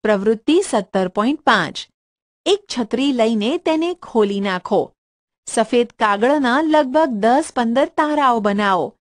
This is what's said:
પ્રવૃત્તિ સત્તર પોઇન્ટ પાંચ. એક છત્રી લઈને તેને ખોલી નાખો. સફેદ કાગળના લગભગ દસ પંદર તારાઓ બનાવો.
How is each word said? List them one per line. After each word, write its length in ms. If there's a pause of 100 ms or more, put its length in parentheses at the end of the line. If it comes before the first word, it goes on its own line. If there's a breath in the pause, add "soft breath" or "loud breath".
પ્રવૃત્તિ 580
સત્તર 460
પોઇન્ટ 320
પાંચ. 480 (580)
એક 180
છત્રી 480
લઈને 460
તેને 360
ખોલી 460
નાખો. 520 (560)
સફેદ 380
કાગળના 760
લગભગ 460
દસ 480
પંદર 300
તારાઓ 540
બનાવો. 640